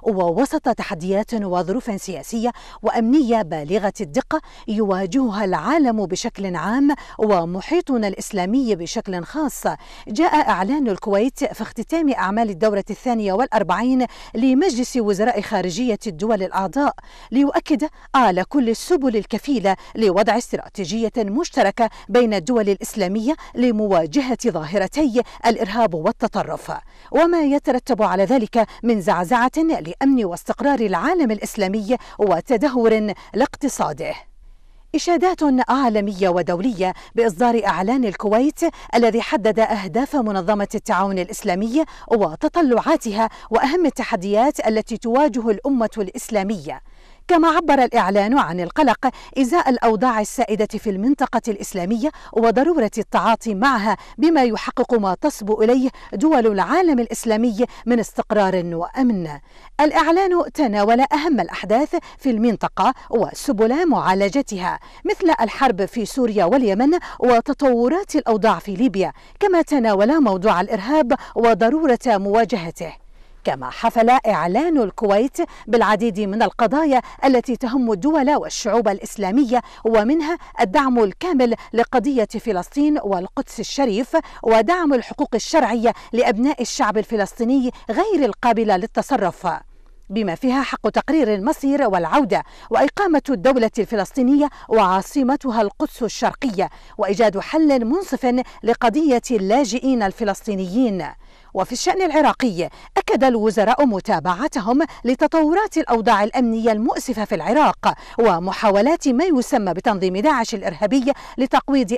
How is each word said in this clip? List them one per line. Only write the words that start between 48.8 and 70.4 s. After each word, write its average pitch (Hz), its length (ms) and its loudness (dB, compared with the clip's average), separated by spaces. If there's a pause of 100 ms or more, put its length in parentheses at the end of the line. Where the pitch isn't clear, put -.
إزاء 269 320 2
الأوضاع 233 500 0
السائدة 214 460 -2
في 214 240 -6
المنطقة 233 580 -2
الإسلامية 208 600 -4 (220)
وضرورة 233 680 2
التعاطي 214 560 0
معها 214 420 0 (220)
بما 302 260 4
يحقق 247 500 -2
ما 196 200 2
تصبو 220 480 -2
إليه 254 260 4 (240)
دول 247 340 2
العالم 247 520 2
الإسلامي 226 640 -2 (220)
من 240 140 2
استقرار 190 640 0
وأمن. 175 640 -2 (520)
الإعلان 339 760 2
تناول 220 460 2
أهم 285 400 0
الأحداث 220 560 -2 (220)
في 269 120 0
المنطقة 214 640 0 (160)
وسبل 233 800 0
معالجتها، 190 880 0 (260)
مثل 349 360 0
الحرب 208 440 0
في 202 220 -6
سوريا 214 380 0
واليمن 247 540 2 (220)
وتطورات 254 960 2
الأوضاع 214 420 2
في 196 160 -8
ليبيا، 185 380 0 (280)
كما 370 220 4
تناول 233 600 2
موضوع 190 380 2